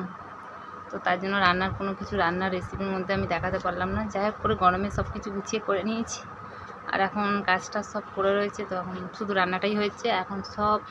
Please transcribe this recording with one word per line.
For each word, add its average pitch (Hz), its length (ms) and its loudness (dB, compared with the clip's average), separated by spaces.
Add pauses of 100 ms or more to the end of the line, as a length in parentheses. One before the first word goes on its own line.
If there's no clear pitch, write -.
(880)
তো 202 180 -8
তার 180 160 4
জন্য 190 140 0 (120)
রান্নার 185 300 4
কোনো 196 220 -2
কিছু 202 240 -4
রান্নার 180 320 2
রেসিপির 196 400 -4
মধ্যে 185 200 0
আমি 190 200 2
দেখাতে 180 300 0
পারলাম 180 320 0
না। 214 60 0 (100)
যাই 196 140 0
হোক 214 160 0
করে 214 200 4
গরমে 185 260 6 (100)
সব 196 160 0
কিছু 214 200 -6
গুছিয়ে 202 340 -2
করে 190 200 2
নিয়েছি, 226 320 -2 (720)
আর - 60 2 (100)
এখন 208 200 0 (200)
কাজটা 185 320 2 (120)
সব 208 120 -4 (100)
পড়ে 196 240 4
রয়েছে। 202 300 0
তো 185 140 -4
এখন 185 140 -6 (200)
শুধু 202 240 -2
রান্নাটাই 185 400 2
হয়েছে, 208 260 0 (160)
এখন 196 160 -6 (160)
সব 214 240 2 (120)